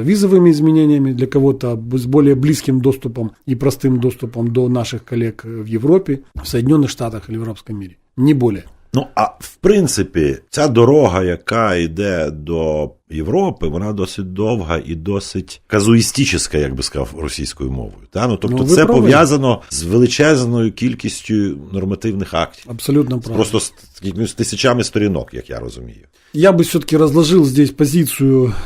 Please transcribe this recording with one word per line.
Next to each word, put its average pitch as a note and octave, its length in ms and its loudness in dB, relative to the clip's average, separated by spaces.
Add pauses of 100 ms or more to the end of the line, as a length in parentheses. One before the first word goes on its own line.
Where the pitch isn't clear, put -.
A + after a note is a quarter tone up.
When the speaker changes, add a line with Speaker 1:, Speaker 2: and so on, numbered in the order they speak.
Speaker 1:
визовыми F#3 460 4
изменениями, D3 640 2
для B2 140 -2
кого-то C3+ 500 0
б-, A#2 220 -4
с A#2+ 80 -4
более C#3 280 4
близким C3+ 460 0
доступом A#2+ 500 -2 (180)
и C3 80 -2
простым B2+ 440 0
доступом A#2+ 520 -4
до B2+ 160 0
наших A#2+ 360 -4
коллег, A#2 400 -6
э, A2+ 180 -12
в G#2+ 40 -12
Европе, C#3 520 0 (160)
в - 120 -12
Соединенных C3 420 0
Штатах A2 420 -10
или A2 80 -8
в A2+ 40 -8
арабском A2 360 -12
мире. F#2+ 180 -14 (200)
Не C#3+ 180 4
более. A#2+ 300 0 (300)
Speaker 2:
Ну, C3 200 -2
а G#3+ 100 2 (160)
в - 200 -20
принципі, G2+ 760 2 (120)
ця D3+ 180 0
дорога, A#2 540 4
яка F#2+ 520 0
йде E2+ 560 -2
до D#2 600 -4 (200)
Європи, G2 580 -2
вона F#2 240 -4
досить F#2+ 400 -6
довга F#2+ 540 -2
і E2 80 -8
досить F#2+ 720 -6
казуїстична, G#2+ 960 2
як C2+ 140 -4
би C2 80 -6
сказав, C#2 360 -8
російською C#2 520 -8
мовою. B1+ 400 -12
Та? A2 180 -4
Ну, G#2+ 80 -2
тобто B2 200 -4
Speaker 1:
Ну, C3 80 0
ви D#3+ 120 4
Speaker 2:
це D#3 80 6
Speaker 1:
праві. A3+ 160 4
Speaker 2:
пов'язано C#3 600 4 (100)
з D2+ 120 -8
величезною A#2+ 880 2
кількістю - 640 -6 (380)
нормативних G2 640 -4
актів. E2 360 -6
Speaker 1:
Абсолютно B2+ 460 -2
Speaker 2:
З A#2 40 -6
Speaker 1:
правильно. A2 160 -8 (140)
Speaker 2:
просто G#2+ 100 0
з - 120 -8 (300)
якимись G2 320 -6
тисячами A#2+ 500 -2
сторінок, F#2+ 500 -2
як B1 160 -14
я A#1+ 80 -10
розумію. A#1+ 480 -16 (280)
Speaker 1:
Я F3 180 4
би E3+ 100 2
все-таки E3+ 340 -2
розложив D#3+ 480 2
здесь C#3 260 2
позицію, C3+ 840 0 (140)